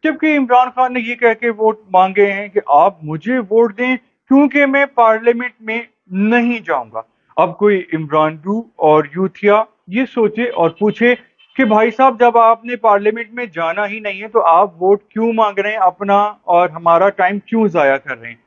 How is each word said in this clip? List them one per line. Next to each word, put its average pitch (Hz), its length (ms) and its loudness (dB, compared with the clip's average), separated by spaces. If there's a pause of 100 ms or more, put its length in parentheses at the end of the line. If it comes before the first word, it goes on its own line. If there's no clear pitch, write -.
जबकि 311 300 -2
इमरान 247 360 2
खान 254 220 -2
ने 247 100 -4
ये 233 140 -8
कह 233 180 2
के 233 180 -4
वोट 214 300 -2 (100)
मांगे 190 360 2
हैं 202 220 -6
कि 196 100 -2 (140)
आप 170 300 2
मुझे 160 360 -6
वोट 214 360 0
दें 247 200 -4
क्योंकि 277 720 0
मैं 277 200 0
पार्लियामेंट 233 640 0 (100)
में 226 240 -8 (440)
नहीं 240 320 0
जाऊंगा। 120 420 -6 (320)
अब 170 200 0
कोई 202 380 0
इमरान 156 440 -2
डू 202 260 -8 (160)
और 151 320 2
यूथिया 202 540 0 (240)
ये 233 160 -2
सोचे 220 400 -2
और 165 340 -2
पूछे 220 340 0 (420)
कि 269 80 0
भाई 220 260 2
साहब, 247 280 0
जब 240 200 4
आपने 226 400 2
पार्लियामेंट 214 540 0
में 240 180 -10
जाना 170 340 -4
ही 208 160 -8
नहीं 202 200 -10
है 214 80 -14
तो 220 120 0
आप 170 380 2
वोट 196 220 2 (120)
क्यों 226 200 -2
मांग 214 260 -2
रहे 202 140 -4
हैं 220 80 -6
अपना 196 380 0 (300)
और 175 220 2
हमारा 170 400 2
टाइम 196 380 -2
क्यों 226 200 0
ज़ाया 147 280 2
कर 139 200 -10
रहे 117 140 -18
हैं? 117 160 -20